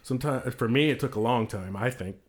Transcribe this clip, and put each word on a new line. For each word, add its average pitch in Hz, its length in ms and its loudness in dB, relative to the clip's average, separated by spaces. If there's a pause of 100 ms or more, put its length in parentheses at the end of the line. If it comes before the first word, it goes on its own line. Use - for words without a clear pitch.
sometimes, 131 520 -2
for 117 140 0
me, 143 220 6
it 127 100 0
took 127 160 -2
a 107 40 0
long 117 260 2
time, 95 300 -8
I 117 140 0
think. 95 260 -6 (120)